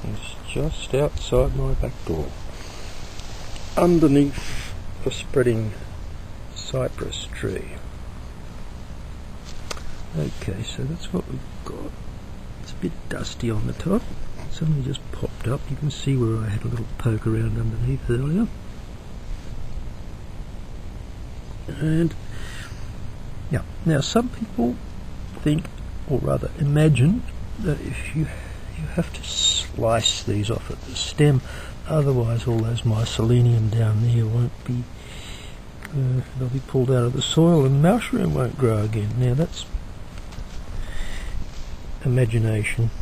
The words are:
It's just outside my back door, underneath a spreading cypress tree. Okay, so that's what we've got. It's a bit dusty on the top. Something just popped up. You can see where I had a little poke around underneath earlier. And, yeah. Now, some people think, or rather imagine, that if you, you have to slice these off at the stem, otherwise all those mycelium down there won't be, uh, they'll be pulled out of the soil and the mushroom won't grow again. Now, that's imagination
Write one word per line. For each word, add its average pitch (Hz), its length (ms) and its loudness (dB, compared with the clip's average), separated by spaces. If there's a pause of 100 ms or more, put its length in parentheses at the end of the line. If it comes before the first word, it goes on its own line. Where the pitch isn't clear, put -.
It's - 320 -6 (120)
just - 460 -2
outside 131 640 4
my 135 180 2
back 123 200 2 (120)
door, 78 220 0 (1500)
underneath 151 1000 6 (320)
a - 40 0
spreading 113 600 2 (840)
cypress - 800 -4
tree. - 380 -4 (2500)
Okay, 123 460 -2
so - 220 -6
that's 156 280 -4
what 180 160 -2
we've 131 120 -6 (260)
got. - 260 -8 (720)
It's - 120 -10
a - 20 -8
bit - 160 -2 (180)
dusty - 400 -2
on 110 160 2
the 120 80 -2
top. 180 300 2 (480)
Something 156 320 2
just 135 180 -2 (100)
popped - 360 -4
up. 135 200 0
You 135 100 -2
can 147 120 0
see 135 260 0
where 113 300 2
I 110 40 -2
had 104 140 0
a 120 40 -2
little 113 180 -2 (140)
poke 110 260 2
around 113 320 2
underneath 117 500 0
earlier. 147 400 2 (3250)
And, 156 460 2 (1400)
yeah. - 140 0 (220)
Now, 151 160 4
some 240 280 2
people 240 460 -2 (680)
think, 151 240 2 (440)
or 135 100 4
rather 135 400 0
imagine, 151 640 6 (360)
that 147 220 0
if - 340 -4
you, 156 120 0 (500)
you 156 160 -4
have - 200 0
to - 100 -8
slice - 1000 2
these 104 280 2
off - 180 -2
at - 120 -6
the - 140 -8
stem, 147 460 4 (460)
otherwise 127 600 2
all 113 120 4
those 110 220 0
mycelium 113 920 4
down 110 320 4
there 117 220 4
won't 120 400 0
be, 123 180 -2 (1000)
uh, 127 360 0 (160)
they'll 127 120 -2
be 131 100 -2
pulled 131 320 2
out 123 140 6
of 120 80 2
the - 80 0
soil 160 440 6
and 139 180 6
the 170 60 10
mushroom 220 460 4
won't 123 220 2
grow 110 260 4
again. 107 340 0
Now, 123 160 4
that's 156 320 0 (2500)
imagination 117 880 2 (120)